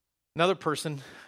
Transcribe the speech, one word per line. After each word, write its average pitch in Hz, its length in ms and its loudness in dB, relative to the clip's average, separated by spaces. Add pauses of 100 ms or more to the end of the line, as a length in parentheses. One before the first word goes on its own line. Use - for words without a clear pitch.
(360)
Another 180 180 6
person, 151 480 -2 (260)